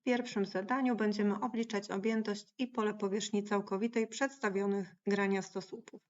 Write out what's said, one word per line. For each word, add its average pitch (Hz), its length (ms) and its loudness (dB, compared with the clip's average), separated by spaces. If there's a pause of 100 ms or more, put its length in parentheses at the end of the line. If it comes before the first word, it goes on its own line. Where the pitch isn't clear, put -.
W - 40 -20
pierwszym 240 420 2
zadaniu 240 500 0
będziemy 208 440 2
obliczać 226 500 -2
objętość 208 680 -2
i 247 100 -2
pole 214 260 0
powierzchni 202 500 0
całkowitej 208 600 0
przedstawionych 202 880 -2 (120)
graniastosłupów. 196 1040 -2